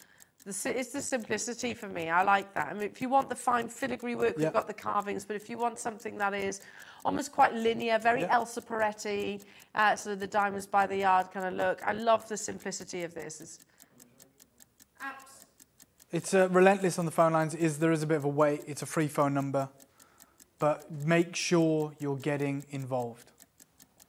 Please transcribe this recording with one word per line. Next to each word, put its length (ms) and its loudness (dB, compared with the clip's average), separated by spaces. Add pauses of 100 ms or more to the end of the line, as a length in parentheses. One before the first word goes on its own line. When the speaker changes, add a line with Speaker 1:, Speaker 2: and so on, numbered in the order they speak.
(440)
Speaker 1:
the 80 -10
si-, 180 -6
it's 200 -4
the 100 -6
simplicity 720 -4
for 160 -12
me. 200 -6
I 160 4
like 300 2
that. 160 -2
I 40 -8
mean, 80 -6
if 180 -8
you 80 -4
want 200 2
the 80 -4
fine 320 -2
filigree 480 -6
work, 200 0
we've 80 0
Speaker 2:
Yep. 100 0
Speaker 1:
got 120 2
the 80 -10
carvings, 500 -4
but 120 -8
if 120 -10
you 100 -8
want 200 -2
something 400 -8
that 160 0
is 260 -4 (440)
almost 260 -2
quite 240 4
linear, 460 0
very 220 2
Speaker 2:
Yep. 100 2
Speaker 1:
Elsa 280 0
Peretti, 800 -4 (360)
uh, 180 4
sort 200 -6
of 40 -8
the 80 -6
diamonds 400 -2
by 220 4
the 80 -4
yard 360 4
kind 140 -6
of 80 -4
look. 320 0
I 60 0
love 360 2
the 80 -6
simplicity 680 -8
of 100 -10
this. 260 -12
It's 180 -18 (1400)
abs- 460 -14 (640)
Speaker 2:
It's, 240 -4
uh, 160 6
relentless 480 6
on 60 0
the 80 -2
phone 200 6
lines. 220 2
Is, 240 0
there 140 4
is 100 0
a 60 -2
bit 80 2
of 80 -2
a 40 2
wait. 380 2
It's 160 -8
a 40 -8
free 220 0
phone 260 0
number. 340 -2 (880)
But 320 0
make 460 2
sure 640 2
you're 160 -2
getting 540 -2
involved. 600 -6 (800)